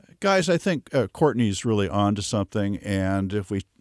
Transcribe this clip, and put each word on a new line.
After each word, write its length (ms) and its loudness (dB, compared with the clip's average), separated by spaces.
Guys, 300 2
I 80 2
think, 360 -4
uh, 120 2
Courtney's 580 0
really 240 2
on 280 2
to 60 -6
something. 540 -2
And 560 -2
if 180 -6
we 120 -4